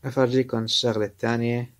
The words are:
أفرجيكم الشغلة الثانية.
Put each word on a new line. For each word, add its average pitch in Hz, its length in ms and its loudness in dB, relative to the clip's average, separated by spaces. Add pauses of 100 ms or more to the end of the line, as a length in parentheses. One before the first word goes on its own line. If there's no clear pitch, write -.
أفرجيكم 127 580 2
الشغلة 110 420 0
الثانية. 117 760 -2